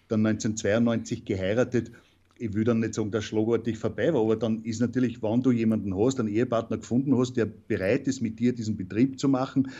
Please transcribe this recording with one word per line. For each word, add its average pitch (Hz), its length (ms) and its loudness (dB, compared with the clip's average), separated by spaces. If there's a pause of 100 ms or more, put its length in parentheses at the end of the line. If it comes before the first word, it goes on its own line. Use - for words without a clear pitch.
dann 110 140 2
neunzehnhundertzweiundneunzig 110 1000 0
geheiratet. 113 680 0 (460)
Ich 104 140 -6
will 107 120 0
dann 113 160 4
nicht 110 120 -2
sagen, 107 160 -2
dass 104 160 -2
schlagartig 113 540 0
vorbei 117 340 0
war, 127 80 2
aber 110 140 2
dann 113 280 -2
ist 110 160 -4
natürlich, 120 440 0
wenn 113 180 2
du 135 80 2
jemanden 110 480 2
hast, 131 220 2
einen 110 100 -2
Ehepartner 113 480 0
gefunden 131 400 0
hast, 123 160 0
der 110 140 0
bereit 104 600 -2
ist, 131 140 -2
mit 110 160 -4
dir 120 160 2
diesen 107 240 -4
Betrieb 113 420 0
zu 143 80 0
machen, 135 520 0